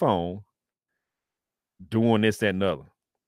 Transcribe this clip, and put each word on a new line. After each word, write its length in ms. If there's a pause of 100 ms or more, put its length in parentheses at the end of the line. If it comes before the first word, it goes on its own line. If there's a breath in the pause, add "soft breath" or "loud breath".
phone 420 (1500)
doing 320
this, 160
that, 100
and 140
the 100
other. 100 (460)